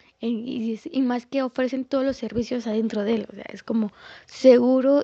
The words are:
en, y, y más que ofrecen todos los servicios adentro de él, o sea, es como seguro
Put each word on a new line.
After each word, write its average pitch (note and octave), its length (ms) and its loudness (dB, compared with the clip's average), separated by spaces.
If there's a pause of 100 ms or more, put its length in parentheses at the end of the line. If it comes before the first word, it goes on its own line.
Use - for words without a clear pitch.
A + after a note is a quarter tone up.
(200)
en, A#3 260 -4
y, A3+ 320 -6 (140)
y C4+ 100 0
más B3 240 -2
que C4+ 160 -2
ofrecen B3+ 420 -4
todos C4+ 200 -2
los C4+ 120 -2
servicios A#3 520 -6
adentro A3 340 -2
de A3 120 0
él, G#3 180 -4
o - 20 -20
sea, - 180 -16
es G3 120 -18
como A3 260 -2 (360)
seguro C4 760 4